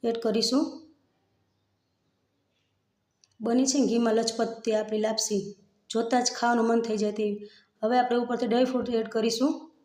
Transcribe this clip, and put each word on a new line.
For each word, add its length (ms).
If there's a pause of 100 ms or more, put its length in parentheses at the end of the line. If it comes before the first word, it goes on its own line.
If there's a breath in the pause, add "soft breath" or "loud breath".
એડ 140
કરીશું. 640 (2500)
બની 260
છે 120
ને 80
ઘીમાં 280
લચપત 500
તે 120
આપણી 220
લાપસી, 580 (340)
જોતાં 320
જ 100
ખાવાનું 360
મન 120
થઈ 160
જાય 160
તેવી. 360 (340 loud breath)
હવે 160
આપણે 180
ઉપરથી 300
ડ્રાયફ્રૂટ 420
એડ 200
કરીશું 640 (140)